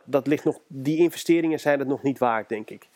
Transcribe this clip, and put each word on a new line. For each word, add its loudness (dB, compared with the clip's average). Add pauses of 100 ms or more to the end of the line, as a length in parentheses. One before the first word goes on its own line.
dat 0
ligt 0
nog, -2
die -4
investeringen 2
zijn 2
het -4
nog -4
niet 0
waard, 0
denk -6
ik. -18